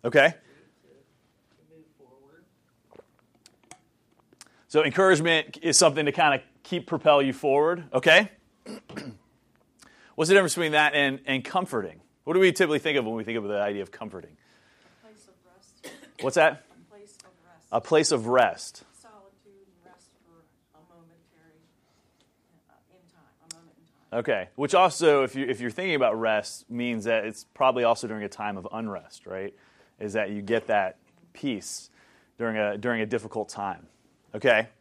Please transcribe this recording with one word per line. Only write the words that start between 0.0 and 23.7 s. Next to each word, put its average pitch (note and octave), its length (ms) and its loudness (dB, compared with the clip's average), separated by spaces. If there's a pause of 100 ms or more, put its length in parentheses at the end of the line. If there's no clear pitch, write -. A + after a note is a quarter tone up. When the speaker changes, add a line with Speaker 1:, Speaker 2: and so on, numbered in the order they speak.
Speaker 1:
Okay. C#3 200 6
Speaker 2:
to, E3 60 -2
to - 1400 -20
move D#3+ 140 -20 (140)
forward. C#3 460 -20 (2250)
Speaker 1:
So D3+ 140 2
encouragement E3 800 2
is E3 160 0
something D3+ 300 4
to C#3+ 60 0
kinda D3 280 2 (220)
keep - 240 -8
propel D3+ 340 4
you C3+ 140 0
forward, D3+ 580 0
okay? F3+ 380 4 (340)
<clears throat> - 60 -18 (1400)
What's E3 160 -2
the F#3+ 40 8
difference F#3 200 4
between E3 180 -2
that D3+ 220 4
and, C#3 320 2
and C3+ 180 -4
comforting? G#2+ 560 -6 (240)
What D#3 80 -6
do F3+ 80 2
we F#3 120 6
typically D3+ 260 2
think D3+ 180 -2
of B2 80 0
when A2+ 120 -6
we A2 80 -8
think A2+ 120 -6
of G#2+ 80 -4
the G2+ 160 -4
idea G#2 220 -4
of F2+ 80 -12
comforting? F#2 480 -16 (640)
Speaker 2:
A A3+ 40 -20
place G#3+ 220 -20
of F#3 60 -20 (200)
rest. - 360 -20 (320)
Speaker 1:
What's C3 140 -2
that? D3+ 360 2
Speaker 2:
A - 180 -20
place G#3 320 -20
of - 80 -20 (140)
rest. - 260 -20
Speaker 1:
A A2+ 120 -2
place D#3 300 2
of A2+ 160 -2
rest. B2 560 0 (180)
Speaker 2:
Solitude G3 640 -20
and F3 260 -20
rest - 160 -20 (160)
for E3+ 160 -20 (340)
a D#3 140 -20
momentary, E3 720 -20 (1080)
uh, - 40 -20 (160)
in F#3 100 -20 (120)
time, D#3 380 -20
a - 40 -20
moment - 240 -20